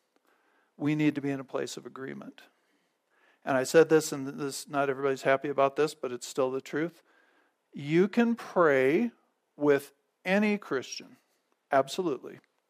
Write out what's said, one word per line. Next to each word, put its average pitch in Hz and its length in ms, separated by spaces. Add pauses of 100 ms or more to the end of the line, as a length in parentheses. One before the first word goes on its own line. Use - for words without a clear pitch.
(760)
we 151 180
need 151 200
to 139 60
be 139 100
in 135 80
a 135 40
place 135 320
of 139 100
agreement. 135 560 (1000)
And 139 140
I 127 60
said 156 260
this, 156 220
and 139 160
this, 143 420
not 143 200
everybody's 135 340
happy 139 260
about 139 260
this, 151 180
but 127 180
it's 120 160
still 131 240
the 131 100
truth. 160 400 (720)
You 165 340
can 233 280
pray 160 760 (440)
with 143 360 (340)
any 208 320
Christian, - 600 (540)
absolutely, 143 680 (300)